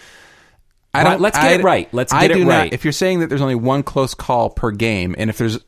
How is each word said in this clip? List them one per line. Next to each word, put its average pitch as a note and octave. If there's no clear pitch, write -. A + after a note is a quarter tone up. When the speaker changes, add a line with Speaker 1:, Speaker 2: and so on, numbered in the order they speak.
Speaker 1:
I D#3
Speaker 2:
Why, F#3
Speaker 1:
don't, E3+
Speaker 2:
let's C#3+
get D#3
Speaker 1:
I, E3+
Speaker 2:
it F3+
right. D3
Let's B2
Speaker 1:
I D3+
Speaker 2:
get F#3
it -
Speaker 1:
do F3
Speaker 2:
right. -
Speaker 1:
not, -
if B2
you're D#3
saying F#3
that D#3+
there's C#3
only C3+
one C3
close C3+
call A#2
per A2+
game, G#2
and A2
if G#2+
there's, A2+